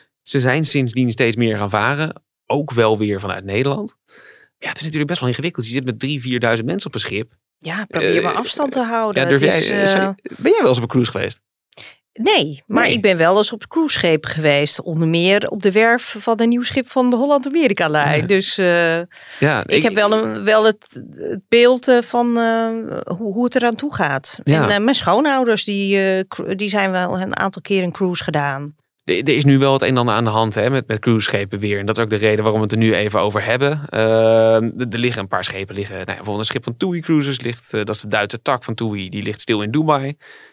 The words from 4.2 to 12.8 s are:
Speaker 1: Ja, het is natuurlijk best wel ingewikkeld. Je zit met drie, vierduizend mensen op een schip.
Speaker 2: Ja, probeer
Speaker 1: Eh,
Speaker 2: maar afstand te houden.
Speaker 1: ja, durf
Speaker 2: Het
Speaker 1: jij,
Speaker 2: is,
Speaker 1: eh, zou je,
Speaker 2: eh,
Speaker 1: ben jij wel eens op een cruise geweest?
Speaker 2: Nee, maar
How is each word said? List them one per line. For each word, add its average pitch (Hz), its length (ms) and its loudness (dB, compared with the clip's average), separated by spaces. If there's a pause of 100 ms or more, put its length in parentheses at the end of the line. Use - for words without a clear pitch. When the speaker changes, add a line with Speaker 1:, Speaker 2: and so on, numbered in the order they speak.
Speaker 1:
Ja, - 100 -12
het - 80 -8
is 151 60 -10
natuurlijk 151 260 -4
best 131 120 -4
wel 123 80 0
ingewikkeld. 131 380 -4
Je 113 60 -8
zit 131 120 -4
met 117 140 -4
drie, 139 220 -4
vierduizend 120 480 0
mensen 185 200 -4
op - 60 -16
een 104 60 -4
schip. 110 320 -6 (260)
Speaker 2:
Ja, 180 260 -8
probeer 170 320 0
Speaker 1:
Eh, 175 60 2
Speaker 2:
maar 175 120 -2
afstand 262 380 -4
te 262 100 0
houden. 226 400 0
Speaker 1:
ja, 135 60 0
durf 139 120 4
Speaker 2:
Het 156 100 4
Speaker 1:
jij, 165 80 2
Speaker 2:
is, - 120 0
Speaker 1:
eh, 196 160 0
zou 196 160 2
je, 190 40 0 (240)
Speaker 2:
eh, - 60 -16
Speaker 1:
ben 277 140 2
jij 453 100 4
wel 233 80 4
eens 127 80 4
op 120 60 -2
een 113 60 -4
cruise 123 220 0
geweest? - 300 -6 (720)
Speaker 2:
Nee, 220 540 0
maar 233 180 0